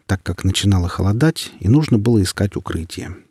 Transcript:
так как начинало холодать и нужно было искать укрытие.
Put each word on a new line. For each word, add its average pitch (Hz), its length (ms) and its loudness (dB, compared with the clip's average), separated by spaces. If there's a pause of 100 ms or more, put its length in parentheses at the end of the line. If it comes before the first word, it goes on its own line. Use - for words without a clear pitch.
так 98 160 -2
как - 200 -8
начинало 95 440 2
холодать 113 720 0
и - 80 -4
нужно 131 320 4
было 107 240 2
искать 98 320 -4
укрытие. 85 600 -10 (160)